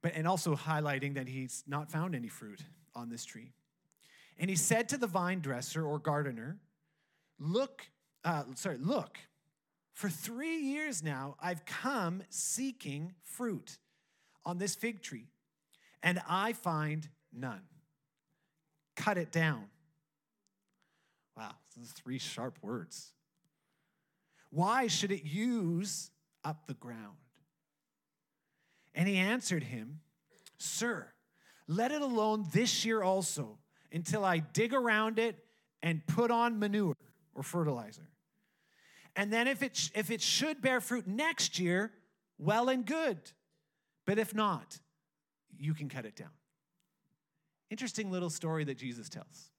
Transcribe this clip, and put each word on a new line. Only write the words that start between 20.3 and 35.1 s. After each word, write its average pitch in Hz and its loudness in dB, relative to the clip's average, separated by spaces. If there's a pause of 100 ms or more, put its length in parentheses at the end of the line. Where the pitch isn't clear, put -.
Wow, 110 -14 (220)
those 117 -18
are - -18
three 127 -6
sharp - -6
words. 104 -8 (1400)
"Why 220 4
should 190 0
it 170 -2
use 190 0 (320)
up 156 -6
the 135 -8
ground?" 113 -14 (1800)
And 175 4
he 196 4
answered 185 2
him, 120 -8 (580)
"Sir, - -2 (520)
let 226 2
it 302 0
alone 214 4
this 233 4
year 226 4
also, 170 2 (320)
until 175 0
I 180 6
dig 214 2
around 220 4